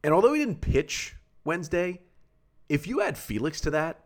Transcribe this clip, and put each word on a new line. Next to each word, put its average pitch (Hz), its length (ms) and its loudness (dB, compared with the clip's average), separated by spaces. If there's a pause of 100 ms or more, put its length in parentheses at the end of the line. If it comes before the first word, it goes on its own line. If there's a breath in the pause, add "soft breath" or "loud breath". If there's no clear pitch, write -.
And 151 100 4
although 214 200 6
he 302 80 0
didn't 233 180 -2
pitch - 560 -2 (300)
Wednesday, 175 560 -2 (680)
if 147 180 0
you 226 160 -2
add 185 160 -2
Felix 123 440 -4
to 160 100 0
that 156 340 -4